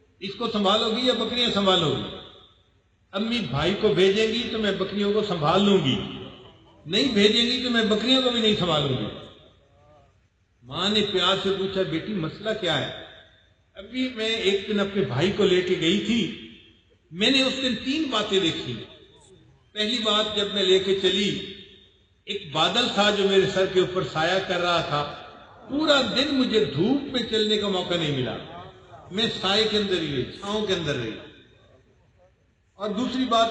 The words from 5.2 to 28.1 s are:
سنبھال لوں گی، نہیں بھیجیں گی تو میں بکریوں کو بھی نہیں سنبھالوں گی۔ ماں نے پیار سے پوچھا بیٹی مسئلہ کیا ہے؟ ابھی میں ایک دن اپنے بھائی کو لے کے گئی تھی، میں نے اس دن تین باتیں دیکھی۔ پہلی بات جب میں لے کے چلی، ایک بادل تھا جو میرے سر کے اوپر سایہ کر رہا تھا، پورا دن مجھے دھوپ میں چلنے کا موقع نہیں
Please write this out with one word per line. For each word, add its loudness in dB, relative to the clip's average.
سنبھال 2
لوں 6
گی، 2
نہیں 0
بھیجیں 4
گی -2
تو -2
میں 2
بکریوں 2
کو 2
بھی -2
نہیں 2
سنبھالوں 0
گی۔ -2
ماں -4
نے 2
پیار 2
سے 0
پوچھا -2
بیٹی -4
مسئلہ -4
کیا -2
ہے؟ -12
ابھی -4
میں -4
ایک 0
دن 2
اپنے 0
بھائی 0
کو 4
لے 6
کے 2
گئی 2
تھی، -2
میں 0
نے 4
اس -2
دن -2
تین -2
باتیں 0
دیکھی۔ -2
پہلی -2
بات 0
جب -2
میں 0
لے 6
کے 0
چلی، 0
ایک -10
بادل 0
تھا 2
جو 2
میرے 6
سر 2
کے 2
اوپر 0
سایہ 0
کر -2
رہا 2
تھا، -2
پورا 4
دن 0
مجھے 2
دھوپ 0
میں -2
چلنے 2
کا -2
موقع -2
نہیں 0